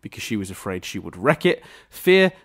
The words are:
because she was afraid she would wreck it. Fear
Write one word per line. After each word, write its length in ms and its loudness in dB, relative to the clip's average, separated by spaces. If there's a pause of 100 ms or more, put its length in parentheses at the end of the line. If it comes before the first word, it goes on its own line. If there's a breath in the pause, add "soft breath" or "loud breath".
because 220 -16
she 140 -4
was 140 -6
afraid 340 -8
she 140 -10
would 180 -12
wreck 280 0
it. 180 0 (280 loud breath)
Fear 420 4 (120 soft breath)